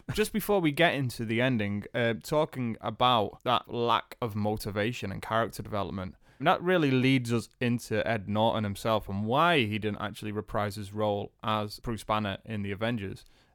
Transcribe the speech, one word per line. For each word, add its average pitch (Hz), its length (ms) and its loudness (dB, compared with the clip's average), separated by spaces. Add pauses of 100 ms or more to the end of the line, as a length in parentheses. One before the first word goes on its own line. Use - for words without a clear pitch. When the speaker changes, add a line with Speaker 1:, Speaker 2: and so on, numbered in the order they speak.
Speaker 1:
<laughs> - 100 -6
Speaker 2:
just 214 180 0
before 208 300 2
we 156 100 2
get 165 220 4
into 127 320 -2
the 113 160 2
ending, 104 440 0 (100)
uh, 117 260 2
talking 131 600 -2
about 117 640 2
that - 300 0
lack 117 480 0
of 107 140 -4
motivation 104 760 -2
and 104 120 -8
character 110 400 -2
development, 92 500 -6 (260)
that 165 220 2
really 170 300 4
leads 127 420 4
us 113 160 -2 (100)
into 117 480 0
Ed 104 220 -2
Norton 107 340 2
himself 104 460 -2
and 101 160 -2
why 156 360 4
he 107 180 0
didn't 104 220 -2
actually 104 320 -8
reprise 104 420 -4
his 101 180 -10
role 104 380 0 (120)
as 107 360 -2
Bruce 113 240 -6
Banner 107 420 0
in 107 160 -6
the 101 100 -4
Avengers, 101 540 -4 (300)